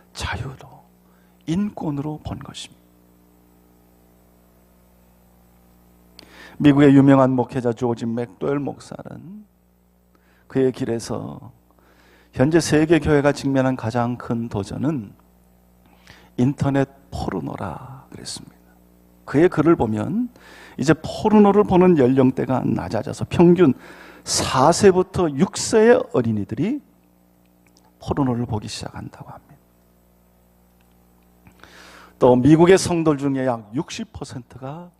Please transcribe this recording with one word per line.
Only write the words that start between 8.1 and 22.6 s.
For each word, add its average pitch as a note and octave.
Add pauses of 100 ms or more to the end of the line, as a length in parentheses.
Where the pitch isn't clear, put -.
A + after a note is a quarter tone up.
목사는 C#3 (1040)
그의 C3
길에서 A2+ (840)
현재 D#3
세계 D#3
교회가 D3
직면한 C3+
가장 A#2+
큰 A#2
도전은 A2 (1200)
인터넷 C#3 (220)
포르노라 -
그랬습니다. - (680)
그의 D#3+
글을 D#3+
보면 A#2 (500)
이제 D3+
포르노를 G#3
보는 F3+
연령대가 C3